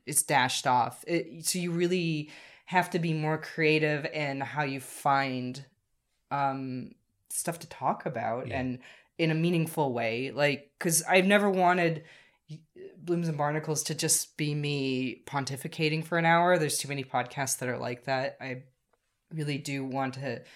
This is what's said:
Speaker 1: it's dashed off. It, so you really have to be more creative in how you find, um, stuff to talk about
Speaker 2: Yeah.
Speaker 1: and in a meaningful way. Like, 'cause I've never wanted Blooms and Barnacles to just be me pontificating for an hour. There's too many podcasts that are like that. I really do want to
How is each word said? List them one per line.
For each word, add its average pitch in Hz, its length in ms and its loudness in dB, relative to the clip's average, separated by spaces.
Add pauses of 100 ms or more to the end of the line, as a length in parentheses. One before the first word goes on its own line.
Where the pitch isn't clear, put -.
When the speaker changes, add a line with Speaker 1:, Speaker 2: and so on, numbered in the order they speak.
Speaker 1:
it's - 160 0
dashed 127 460 2
off. 123 400 2
It, 165 380 -2
so - 120 0
you 175 140 -2
really 170 580 0 (360)
have 180 260 2
to 180 80 0
be 165 140 0
more 156 260 0
creative 151 640 2
in 143 360 -4
how 147 220 -2
you 135 160 -4
find, 135 840 -2 (640)
um, 135 600 -2 (380)
stuff - 300 -6
to - 80 -16
talk - 380 -4
about 117 420 -4
Speaker 2:
Yeah. 135 120 -4
Speaker 1:
and 127 200 -4 (380)
in 165 140 2
a 156 40 0
meaningful 160 580 0
way. 117 380 -2
Like, 143 480 0
'cause 165 280 2
I've 185 200 6
never 202 220 6
wanted 175 540 4 (920)
Blooms 170 300 -2
and 156 100 -2
Barnacles 151 460 0
to 156 120 -4
just - 420 0
be 147 180 0
me 135 720 -2
pontificating 151 800 -2
for 170 140 -2
an 165 80 2
hour. 175 320 6
There's 151 200 0
too - 100 -6
many 139 160 -4
podcasts 127 560 -4
that 127 100 -2
are 123 80 -2
like 123 280 -6
that. 135 360 -2
I 127 220 -10 (680)
really 147 260 -2
do 139 280 -4
want 131 300 -2
to 131 260 -6 (140)